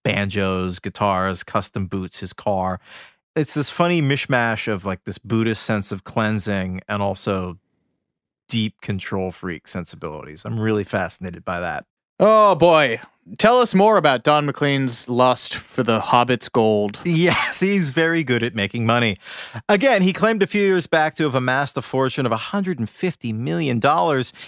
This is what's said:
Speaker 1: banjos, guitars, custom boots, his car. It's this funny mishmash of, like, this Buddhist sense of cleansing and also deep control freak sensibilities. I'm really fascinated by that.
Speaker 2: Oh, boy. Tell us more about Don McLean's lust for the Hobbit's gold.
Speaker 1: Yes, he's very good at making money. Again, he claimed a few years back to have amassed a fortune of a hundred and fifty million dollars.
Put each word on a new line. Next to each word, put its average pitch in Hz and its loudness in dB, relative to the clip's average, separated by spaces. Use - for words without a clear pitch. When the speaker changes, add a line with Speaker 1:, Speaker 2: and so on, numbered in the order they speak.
Speaker 1:
banjos, 95 -2
guitars, 95 -2
custom 98 -6
boots, 92 -8
his 92 -8
car. 92 -4
It's 151 -2
this 147 -2
funny 175 2
mishmash 123 0
of, 92 -4
like, 92 -6
this 95 -10
Buddhist 113 -2
sense 104 -2
of 98 -8
cleansing 98 -2
and 104 -4
also 95 -2
deep 110 -4
control 92 -6
freak 85 -10
sensibilities. 76 -10
I'm 113 -4
really 107 2
fascinated 92 -6
by 87 -6
that. 82 -6
Speaker 2:
Oh, 214 6
boy. 151 4
Tell 240 6
us 240 2
more 202 6
about 139 4
Don 147 4
McLean's 135 -2
lust 123 2
for - -6
the 113 2
Hobbit's 120 2
gold. 104 0
Speaker 1:
Yes, 170 0
he's 190 2
very 165 0
good 123 0
at 120 -4
making 113 -2
money. 117 2
Again, 208 4
he 185 4
claimed 214 2
a 180 2
few 208 0
years 190 2
back 156 0
to 160 -2
have 143 0
amassed 131 0
a 135 -4
fortune 131 -2
of 110 -2
a 113 0
hundred 185 -4
and 113 -4
fifty 135 -6
million 135 -2
dollars. 143 2